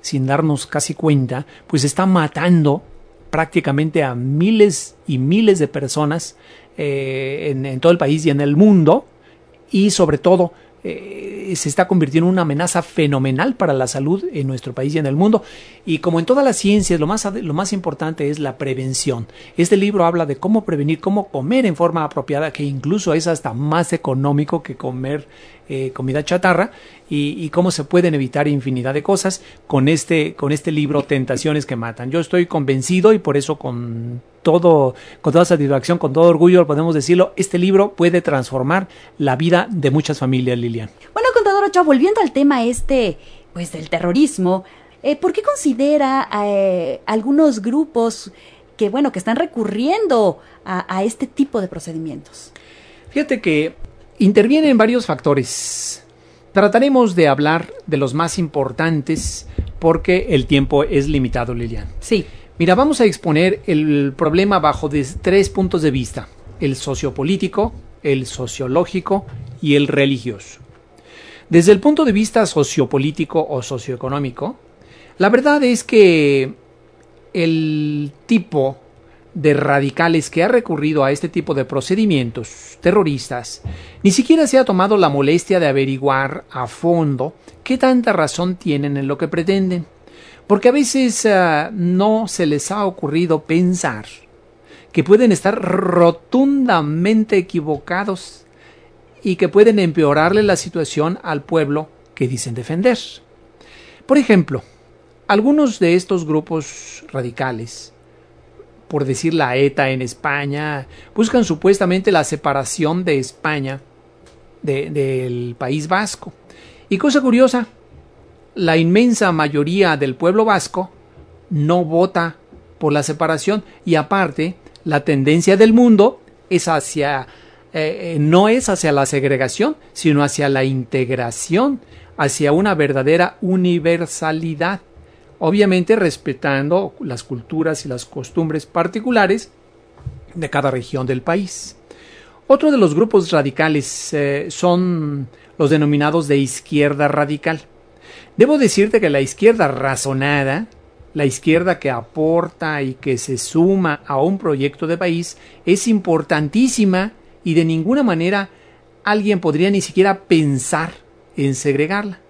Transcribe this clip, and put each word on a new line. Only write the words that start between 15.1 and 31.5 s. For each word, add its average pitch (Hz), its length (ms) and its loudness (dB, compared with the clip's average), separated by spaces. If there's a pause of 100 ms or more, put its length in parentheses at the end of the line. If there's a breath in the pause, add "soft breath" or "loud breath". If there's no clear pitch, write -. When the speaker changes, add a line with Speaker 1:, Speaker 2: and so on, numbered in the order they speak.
Speaker 1:
mundo. 202 280 2 (440 loud breath)
Y 156 120 -2
como 165 200 -2
en 165 80 -2
todas 277 180 2
las 233 120 2
ciencias, 196 420 0
lo 151 80 0
más 214 200 -4
ad-, 196 160 -6
lo 151 120 -4
más 185 180 -4
importante 156 580 -6
es 151 80 -6
la 139 200 -6
prevención. 131 680 -6 (300 loud breath)
Este 170 200 2
libro 196 300 0
habla 170 200 0
de 139 100 -6
cómo 214 280 0
prevenir, 156 340 -2
cómo 196 300 -4
comer 208 380 -2
en 165 100 0
forma 165 280 0
apropiada, 147 480 -6
que 151 120 -8
incluso 147 500 -2
es 160 120 0
hasta 151 260 -4
más 151 400 -2
económico 143 680 -2
que - 140 -14
comer, 131 520 -8 (400 loud breath)
eh, 135 260 -6
comida 135 300 -4
chatarra, 180 480 0 (360 loud breath)
y, 147 360 -4
y 151 60 -8
cómo 180 200 0
se 151 140 -6
pueden 175 300 2
evitar 143 340 -2
infinidad 131 460 -2
de 147 80 -2
cosas 190 400 -2 (240 loud breath)
con 135 220 2
este, 160 460 0
con 143 180 -4
este 156 200 -4
libro, 147 320 0
Tentaciones 139 600 -2